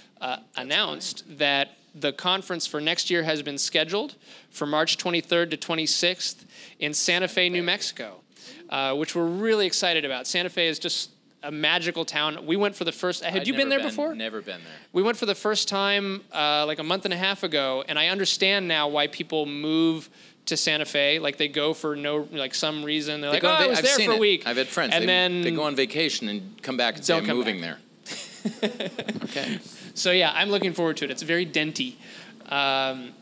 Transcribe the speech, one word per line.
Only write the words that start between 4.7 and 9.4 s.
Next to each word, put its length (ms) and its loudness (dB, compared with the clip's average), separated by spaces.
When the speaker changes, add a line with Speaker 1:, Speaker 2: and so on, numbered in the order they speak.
Speaker 1:
twenty-third 560 2
to 40 -2
twenty-sixth 880 -2
in 120 -2
Santa 360 2
Fe, 200 2
New 140 0
Mexico, 540 -4
uh, 280 0
which 180 -2
we're 140 2
really 380 2